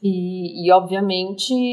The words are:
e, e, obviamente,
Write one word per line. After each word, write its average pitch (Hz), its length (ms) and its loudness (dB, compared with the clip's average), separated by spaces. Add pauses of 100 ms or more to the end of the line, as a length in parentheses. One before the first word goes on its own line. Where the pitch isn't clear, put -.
e, 180 640 -4
e, 175 80 6
obviamente, 190 800 0 (200)